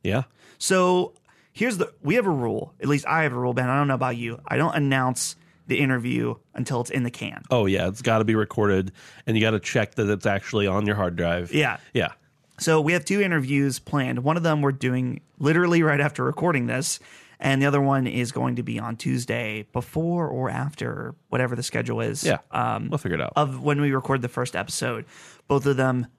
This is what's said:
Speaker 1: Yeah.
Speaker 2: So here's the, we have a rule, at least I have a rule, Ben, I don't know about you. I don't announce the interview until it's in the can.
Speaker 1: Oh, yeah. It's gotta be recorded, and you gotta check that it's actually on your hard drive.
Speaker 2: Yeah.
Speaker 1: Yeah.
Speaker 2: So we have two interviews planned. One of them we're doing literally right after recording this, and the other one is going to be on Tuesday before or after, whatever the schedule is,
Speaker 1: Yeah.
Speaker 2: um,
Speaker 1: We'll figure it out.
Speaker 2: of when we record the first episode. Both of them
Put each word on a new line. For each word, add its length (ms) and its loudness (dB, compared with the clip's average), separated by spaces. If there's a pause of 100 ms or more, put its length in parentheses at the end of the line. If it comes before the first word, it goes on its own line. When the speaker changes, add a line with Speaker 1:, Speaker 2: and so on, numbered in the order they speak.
Speaker 1:
Yeah. 220 0 (340)
Speaker 2:
So 560 2 (380)
here's 260 -2
the, 240 -2
we 140 0
have 100 2
a 60 2
rule, 480 -2
at 80 -4
least 180 2
I 180 0
have 100 0
a 40 -4
rule, 160 -2
Ben, 140 0
I 100 2
don't 120 2
know 60 2
about 200 -2
you. 320 -8
I 80 -2
don't 200 2
announce 600 0 (320)
the 120 0
interview 560 0 (200)
until 260 -2
it's 80 -6
in 140 -2
the 80 -4
can. 400 -10
Speaker 1:
Oh, 140 4
yeah. 220 2
It's 140 -6
gotta 240 2
be 100 2
recorded, 560 2 (340)
and 120 2
you 40 4
gotta 180 2
check 360 -2
that 140 0
it's 160 0
actually 420 0
on 180 0
your 100 2
hard 200 -2
drive. 380 -2
Speaker 2:
Yeah. 240 0 (160)
Speaker 1:
Yeah. 200 0 (460)
Speaker 2:
So 220 4
we 120 2
have 120 0
two 160 0
interviews 580 0
planned. 440 -2
One 140 2
of 60 -2
them 180 2
we're 100 2
doing 500 -2 (160)
literally 460 4
right 180 4
after 220 -2
recording 440 0
this, 320 -4 (400)
and 220 2
the 60 4
other 140 4
one 260 2
is 240 -2
going 240 -2
to 80 -4
be 160 -6
on 160 -8
Tuesday 800 -4
before 540 -2
or 220 -2
after, 640 -6 (160)
whatever 260 0
the 60 -6
schedule 400 -4
is, 220 -4
Speaker 1:
Yeah. 160 0 (100)
Speaker 2:
um, 400 -2
Speaker 1:
We'll 80 -2
figure 220 -2
it 20 -2
out. 140 -6
Speaker 2:
of 260 0
when 180 2
we 120 2
record 320 0
the 60 -4
first 260 -4
episode. 500 -4 (420)
Both 200 2
of 100 4
them 300 2 (120)